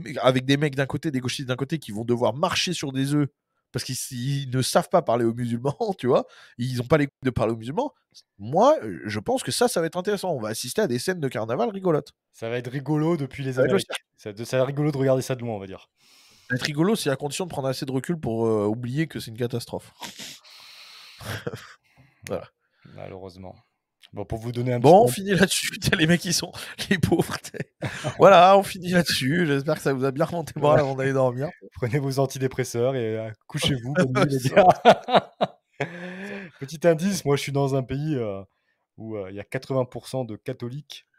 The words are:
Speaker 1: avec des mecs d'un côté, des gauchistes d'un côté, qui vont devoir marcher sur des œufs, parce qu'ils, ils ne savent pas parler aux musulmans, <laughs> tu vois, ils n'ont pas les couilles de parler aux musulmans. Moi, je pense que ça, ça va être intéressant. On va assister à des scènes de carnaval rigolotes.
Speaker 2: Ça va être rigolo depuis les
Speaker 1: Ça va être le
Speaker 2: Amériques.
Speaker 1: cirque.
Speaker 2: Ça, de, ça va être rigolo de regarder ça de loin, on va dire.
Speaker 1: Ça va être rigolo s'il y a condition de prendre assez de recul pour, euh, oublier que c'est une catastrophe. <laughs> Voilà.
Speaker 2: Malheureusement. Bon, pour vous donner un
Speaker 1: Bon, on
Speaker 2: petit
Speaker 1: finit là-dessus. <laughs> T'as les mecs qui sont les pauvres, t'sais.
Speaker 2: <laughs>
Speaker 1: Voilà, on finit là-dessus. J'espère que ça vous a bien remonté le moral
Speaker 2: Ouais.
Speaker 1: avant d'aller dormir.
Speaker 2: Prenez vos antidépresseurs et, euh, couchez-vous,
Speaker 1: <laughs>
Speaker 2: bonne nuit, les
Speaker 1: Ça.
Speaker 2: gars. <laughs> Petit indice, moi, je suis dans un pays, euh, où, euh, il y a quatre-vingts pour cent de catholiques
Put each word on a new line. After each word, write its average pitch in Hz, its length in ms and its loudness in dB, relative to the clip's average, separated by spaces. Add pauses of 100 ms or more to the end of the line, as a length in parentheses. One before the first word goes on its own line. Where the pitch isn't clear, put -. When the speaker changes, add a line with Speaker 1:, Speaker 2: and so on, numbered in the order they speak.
(200)
Speaker 1:
avec 131 240 4
des 139 120 2
mecs 143 180 0
d'un 135 120 -2
côté, 156 240 -6
des 127 100 -2
gauchistes 123 280 -6
d'un 123 80 -4
côté, 139 220 -6
qui 113 140 -14
vont 110 120 -6
devoir 117 300 0
marcher 170 380 -2
sur 143 200 -6
des 135 220 -2
œufs, 147 140 2 (440)
parce 120 120 -6
qu'ils, 131 120 -8 (140)
ils 131 400 -4
ne 127 120 2
savent - 260 2
pas 175 120 2
parler 117 240 2
aux 117 80 2
musulmans, 120 460 -4
<laughs> 208 200 -2
tu 123 100 -2
vois, 165 180 4 (320)
ils 123 200 -4
n'ont 120 80 -4
pas 156 120 4
les 143 80 2
couilles - 160 -8
de 123 80 -2
parler 117 220 0
aux 117 40 -4
musulmans. 156 380 -6 (460)
Moi, 190 360 4 (280)
je 104 160 -4
pense 247 240 -2
que 127 80 -4
ça, 247 160 2
ça - 120 -2
va 165 60 0
être 160 100 -8
intéressant. 185 360 -4
On 131 80 -4
va 107 80 -4
assister 123 340 -4
à 185 60 2
des 120 100 0
scènes 185 220 -4
de 139 80 -2
carnaval 120 420 -2
rigolotes. 185 400 -2 (220)
Speaker 2:
Ça 113 180 -10
va 120 60 -4
être 123 120 -8
rigolo 151 480 -2
depuis 139 280 -8
les 131 80 -4
Speaker 1:
Ça 127 80 0
va 127 60 4
être 127 40 2
le 123 60 4
Speaker 2:
Amériques. 120 100 -2
Speaker 1:
cirque. - 200 -10 (100)
Speaker 2:
Ça, 107 160 -12
de, 107 100 -12
ça 131 140 -2
va 131 80 4
être - 20 2
rigolo 147 240 0
de 139 80 -2
regarder 131 240 2
ça 131 140 -4
de 117 60 -10
loin, 117 120 -6
on 98 60 -8
va 98 80 -10
dire. 92 200 -16 (120)
Speaker 1:
Ça - 500 -20
va 127 60 -2
être - 80 -4
rigolo 160 320 2
s'il - 140 -2
y - 20 2
a 127 40 -2
condition 143 280 -6
de 165 60 -8
prendre 135 180 -4
assez 131 180 -4
de 143 60 -4
recul 147 260 -2
pour, 113 300 -2
euh, 107 180 4
oublier 123 400 0
que 117 140 -8
c'est 120 100 -10
une 110 80 -12
catastrophe. 117 540 -6 (1300)
<laughs> - 500 -12 (560)
Voilà. - 220 -8 (480)
Speaker 2:
Malheureusement. 95 580 -16 (580)
Bon, 104 120 -8
pour 113 160 -6
vous 117 100 -8
donner 123 220 -2
un 120 80 0
Speaker 1:
Bon, 170 220 10
on 240 40 4
Speaker 2:
petit 247 80 0
Speaker 1:
finit 196 200 -2
là-dessus. - 440 2
<laughs> - 20 -18
T'as - 160 0
les 160 120 2
mecs 170 120 4
qui 170 120 -4
sont - 180 -4 (400)
les 190 80 2
pauvres, - 400 0
t'sais. - 320 -12 (100)
Speaker 2:
<laughs> - 380 -8
Speaker 1:
Voilà, 190 400 10
on 196 40 4
finit 180 280 -8
là-dessus. 175 560 2
J'espère 143 300 0
que - 60 -10
ça 143 100 2
vous 131 120 -2
a 135 60 0
bien 143 140 -2
remonté 160 320 -6
le 151 60 -6
moral 151 180 6
Speaker 2:
Ouais. 143 60 2
Speaker 1:
avant 135 100 -2
d'aller 135 160 -2
dormir. 131 360 0 (260)
Speaker 2:
Prenez 127 240 -2
vos 135 200 -2
antidépresseurs 131 800 -2
et, 110 220 -4
euh, 110 120 -8 (160)
couchez-vous, 139 480 -4
Speaker 1:
<laughs> 139 180 2
Speaker 2:
bonne - 0 -
nuit, 156 200 2
les 135 60 2 (100)
Speaker 1:
Ça. - 80 -2
Speaker 2:
gars. 208 760 6 (460)
<laughs> 180 840 -12
Petit 151 260 -4
indice, 175 380 4
moi, 143 120 4
je 135 60 -2
suis 143 100 -6
dans 139 220 2
un 135 80 2
pays, 143 340 -4
euh, 101 260 -4 (540)
où, 110 200 -10
euh, 95 140 -8
il 98 60 -12
y 101 40 -10
a 101 40 -12
quatre-vingts 131 420 -4
pour - 220 -16
cent 131 160 -6
de 107 120 -10
catholiques 127 720 -12 (120)